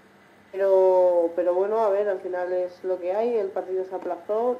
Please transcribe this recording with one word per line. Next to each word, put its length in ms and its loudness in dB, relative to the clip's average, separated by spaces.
Pero, 800 4
pero 180 0
bueno, 260 0
a 100 2
ver, 180 0
al 120 -4
final 340 -6
es 320 -4
lo 120 -2
que 140 -4
hay, 240 -2
el 120 -2
partido 360 -6
se 100 -10
aplazó, 680 -4